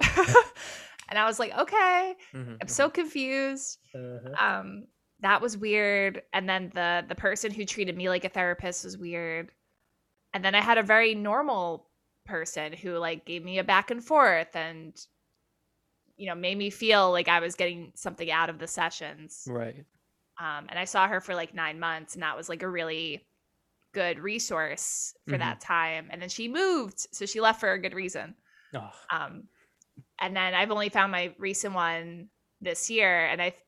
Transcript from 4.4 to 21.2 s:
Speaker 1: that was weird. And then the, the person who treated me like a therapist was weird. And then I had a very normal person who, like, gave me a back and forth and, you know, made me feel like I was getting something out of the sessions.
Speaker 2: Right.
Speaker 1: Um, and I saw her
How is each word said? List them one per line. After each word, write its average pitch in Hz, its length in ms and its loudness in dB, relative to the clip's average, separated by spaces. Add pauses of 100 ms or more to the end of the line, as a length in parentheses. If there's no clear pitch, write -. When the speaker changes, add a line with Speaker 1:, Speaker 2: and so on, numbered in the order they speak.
Speaker 1:
that 196 220 2
was 220 160 -4
weird. 202 680 2 (100)
And 185 160 0
then 185 240 -2
the, 175 340 0
the 175 80 -8
person 208 360 -2
who 208 140 -8
treated 185 300 -4
me 180 140 -4
like 180 160 0
a 180 40 -4
therapist 180 560 -2
was 190 120 -14
weird. 170 540 -8 (840)
And 190 120 4
then 196 100 6
I 208 60 8
had 233 160 6
a 220 60 6
very 220 300 8
normal 208 760 0 (360)
person 160 480 -6
who, 170 240 -6
like, 165 280 -4
gave 170 180 -8
me 185 160 -2
a 185 60 0
back 196 260 4
and 240 120 -4
forth 214 520 6
and, 160 380 -8 (1200)
you 196 100 -12
know, 175 80 -6
made 180 220 -2
me 202 120 -2
feel 202 420 4
like 175 160 2
I 170 120 6
was 170 160 -4
getting 175 400 -4
something 170 360 -8
out 165 180 2
of 156 100 -10
the 165 80 -10
sessions. 156 800 -6
Speaker 2:
Right. 123 380 -8 (540)
Speaker 1:
Um, 151 300 -8
and 175 100 -6
I 185 60 -4
saw 190 220 4
her 185 140 0